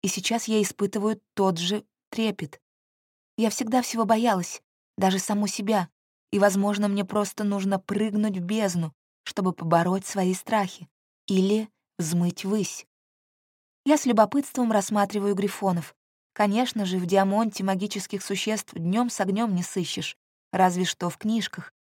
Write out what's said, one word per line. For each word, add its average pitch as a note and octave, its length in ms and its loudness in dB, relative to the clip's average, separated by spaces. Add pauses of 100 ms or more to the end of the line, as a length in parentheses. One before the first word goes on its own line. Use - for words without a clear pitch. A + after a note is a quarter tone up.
И G3+ 60 -4
сейчас A3 400 -2
я A3 140 4
испытываю G3+ 600 -2 (140)
тот F#3+ 220 2
же F#3 280 -4 (240)
трепет. G#3 500 -4 (800)
Я A3 100 4
всегда A#3 320 0
всего A3+ 220 -2
боялась, A3 580 2 (360)
даже F#3+ 200 2
саму G#3 300 -2
себя. G3+ 400 0 (420)
И, G3+ 100 0
возможно, G3+ 500 4
мне G3+ 160 0
просто G#3 400 -2
нужно G3 340 0
прыгнуть G#3 580 0
в F3+ 40 -4
бездну, F3+ 520 -2 (300)
чтобы F#3 300 0
побороть E3+ 520 2
свои F#3 280 0
страхи. F#3+ 560 -2 (360)
Или G3+ 440 2 (280)
взмыть F3 460 -2
ввысь. G3 420 -4 (1000)
Я D4 120 6
с - 80 -2
любопытством A#3 680 2
рассматриваю G3+ 640 0
грифонов. F#3 600 -2 (380)
Конечно G#3+ 520 0
же, F#3 120 -2
в F3+ 80 -2
Диамонте G3 580 2
магических F#3+ 600 -4
существ G#3 500 -4
днем F#3+ 360 0
с - 120 -6
огнем G3+ 340 0
не F3 80 0
сыщешь, - 540 -6 (340)
разве F#3 320 2
что F3+ 260 -2
в - 80 -10
книжках. G#3+ 540 -4 (100)